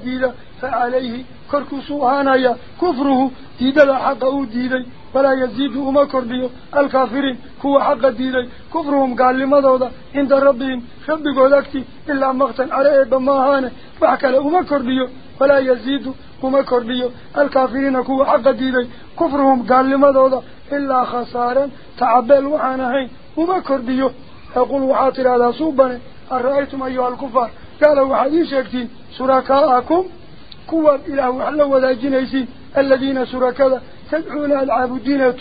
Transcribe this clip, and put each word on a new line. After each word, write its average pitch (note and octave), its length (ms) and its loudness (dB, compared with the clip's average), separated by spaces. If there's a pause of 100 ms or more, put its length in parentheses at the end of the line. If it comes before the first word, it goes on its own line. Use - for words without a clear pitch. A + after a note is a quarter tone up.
diida, B3+ 260 -4 (300)
"fa B3+ 160 -6
calayhi", B3 500 -4 (260)
korkuusuu C#4+ 560 -6
ahaanaya, C4 440 2 (280)
"kufruhu", C4+ 460 2 (340)
diidada C4+ 360 4 (100)
xaqa B3+ 300 -2
uu C#4 180 -4
diiday, B3+ 300 -4 (300)
"walaa C4+ 300 4
yaziidu", B3 360 -4 (100)
uma C#4+ 140 4 (100)
kordhiyo, B3+ 340 -4 (320)
"alkaafiriin", C4 580 0 (240)
kuwa C#4 260 2
xaqa C4 220 2 (100)
diiday, B3+ 260 -2 (280)
"kufruhum", C#4+ 460 0
gaalnimadooda, C4 680 2 (260)
"cinda C4+ 340 2
rabbihim", C4 340 0 (280)
rabbigooda C#4+ 520 2
agti, C#4 200 -8 (300)
"ilaa C4+ 300 0
maqtan", B3+ 320 -2
caro C#4 160 0 (100)
eebba C4 180 2 (100)
ma C#4 60 2 (100)
ahaane, C4+ 260 0 (320)
wax C#4 200 2
kale C4 160 2 (120)
uma F4+ 120 2 (100)
kordhiyo, C4 340 -2 (340)
"walaa C#4 300 4
yaziidu", B3+ 420 -2 (300)
uma C4 220 2
kordhiyo, B3 440 -2 (340)
"alkaafiriina", C4+ 680 0
kuwa C4+ 240 0
xaqa C4 220 4
diiday, B3+ 340 -2 (320)
"kufruhum", C4+ 400 2 (100)
gaalnimadooda, C4 720 4 (360)
"ilaa C4+ 360 0
khasaaran", B3 580 -2 (300)
tacabeel B3 540 4
waxaan C4 340 -2
ahayn, B3+ 220 -2 (320)
uma F4+ 280 0
kordhiyo. C4 400 0 (520)
Aqul, C4+ 300 0
waxaad C4 240 2
tidhaahdaa, B3 440 2
suubane, C4+ 380 0 (380)
"ara'aytum C#4 520 -2
ayuha B3+ 200 -2
alkufaar", B3 420 -2 (300)
gaalow C#4+ 320 4
waxaad B3+ 220 0
ii D#4+ 180 2
sheegtiin, B3+ 360 -4 (280)
"shurakaa'akum", C4 880 2 (680)
kuwaad D4+ 320 2 (100)
Ilaah C4+ 260 0
wax B3 220 -4
la C#4+ 120 4
wadaajinaysiin, C4 760 0 (320)
"alladiina", C4+ 520 0
shurakada, B3+ 460 2 (320)
"tadcuuna", D4 500 -2
aad C4+ 160 -2
caabudiin, B3+ 460 -2
aad B3 200 2